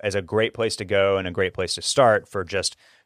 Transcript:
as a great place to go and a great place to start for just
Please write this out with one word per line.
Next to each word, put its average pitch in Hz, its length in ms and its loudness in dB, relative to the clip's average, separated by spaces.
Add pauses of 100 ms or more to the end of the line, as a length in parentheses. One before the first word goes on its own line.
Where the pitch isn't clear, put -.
as 101 120 -2
a 101 60 0
great 107 320 0
place 113 240 -2
to 104 80 -6
go 98 320 2
and 92 100 -2
a 90 40 -6
great 90 240 -2
place 92 200 -4
to - 60 -8
start 110 480 4
for 95 140 -6
just 90 340 -4 (280)